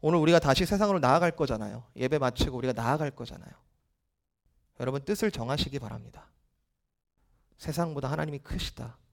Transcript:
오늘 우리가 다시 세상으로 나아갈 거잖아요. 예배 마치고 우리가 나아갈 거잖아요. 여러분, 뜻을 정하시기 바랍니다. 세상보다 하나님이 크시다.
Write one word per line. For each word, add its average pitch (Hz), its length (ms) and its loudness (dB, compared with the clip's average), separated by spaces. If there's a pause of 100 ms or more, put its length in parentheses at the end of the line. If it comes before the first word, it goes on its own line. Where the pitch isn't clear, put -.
오늘 160 180 4
우리가 165 200 8
다시 151 280 4
세상으로 202 320 2
나아갈 156 320 4
거잖아요. 117 540 -4 (120)
예배 131 220 0
마치고 127 380 0
우리가 127 160 -2
나아갈 135 380 0
거잖아요. - 420 -16 (1300)
여러분, 139 240 -4
뜻을 208 260 0
정하시기 135 480 -4
바랍니다. 113 500 -12 (1300)
세상보다 147 540 -4
하나님이 151 300 -4
크시다. - 580 -8 (140)